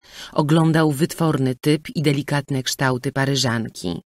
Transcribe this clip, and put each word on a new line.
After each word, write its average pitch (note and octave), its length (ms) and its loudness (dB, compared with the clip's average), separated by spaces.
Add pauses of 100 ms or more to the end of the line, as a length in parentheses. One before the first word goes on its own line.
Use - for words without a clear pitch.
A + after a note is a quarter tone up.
(320)
oglądał D#3 600 4
wytworny C#3+ 680 0
typ D3+ 340 0
i E3 80 0
delikatne C#3+ 600 0
kształty C3 500 -2
Paryżanki. A#2+ 880 -2 (120)